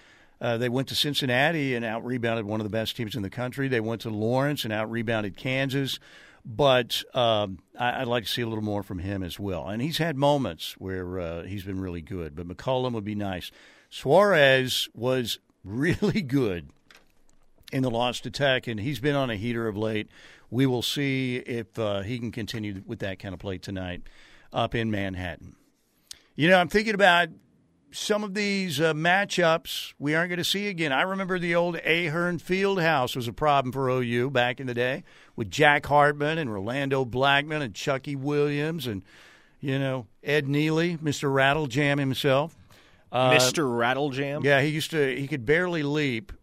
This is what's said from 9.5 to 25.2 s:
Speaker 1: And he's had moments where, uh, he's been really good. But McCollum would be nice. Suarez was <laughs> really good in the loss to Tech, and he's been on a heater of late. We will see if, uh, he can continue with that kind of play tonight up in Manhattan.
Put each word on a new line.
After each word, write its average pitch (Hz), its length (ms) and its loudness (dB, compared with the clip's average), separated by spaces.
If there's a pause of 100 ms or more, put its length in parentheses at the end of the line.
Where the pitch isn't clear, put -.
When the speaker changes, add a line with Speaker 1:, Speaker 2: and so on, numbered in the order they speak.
Speaker 1:
And 107 140 -4
he's 147 160 -2
had 156 180 0
moments 135 600 0
where, 92 440 -6
uh, 85 260 -6
he's 95 200 -10
been 98 160 -6
really 87 220 -6
good. 80 340 -10
But 87 100 -10
McCollum 127 460 -4
would 107 120 -6
be 104 100 -6
nice. 98 360 -6 (380)
Suarez 139 1080 4
was 123 440 -2 (140)
<laughs> - 120 -20
really 151 560 0
good 113 480 0 (1040)
in 135 100 0
the 127 80 0
loss 117 300 0
to 127 100 -10
Tech, 131 360 0
and 113 120 -4
he's 117 220 -4
been 143 160 0
on 135 140 0
a 107 60 -4
heater 117 300 -2
of 104 120 -4
late. 107 320 -2 (400)
We 131 160 2
will 123 160 0
see 131 540 -2
if, 117 420 -8
uh, 101 240 0
he 120 160 -6
can 113 120 -6
continue 104 560 -6
with 117 120 -8
that 95 200 -6
kind 98 140 -10
of 87 80 -10
play 98 160 -6
tonight 92 460 -8 (500)
up 117 220 0
in 113 160 0
Manhattan. 92 640 -6 (800)